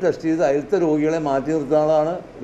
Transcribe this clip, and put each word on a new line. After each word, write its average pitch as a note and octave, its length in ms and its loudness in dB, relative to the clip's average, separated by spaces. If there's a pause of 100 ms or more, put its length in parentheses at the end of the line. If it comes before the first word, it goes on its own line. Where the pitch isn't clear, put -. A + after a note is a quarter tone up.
ടെസ്റ്റ് D#3+ 260 0
ചെയ്ത് D#3+ 200 2
അയലത്തെ C#3+ 360 0
രോഗികളെ D#3 340 0 (120)
മാറ്റി C3+ 240 -2
നിർത്താനുള്ളതാണ് D3+ 580 2 (300)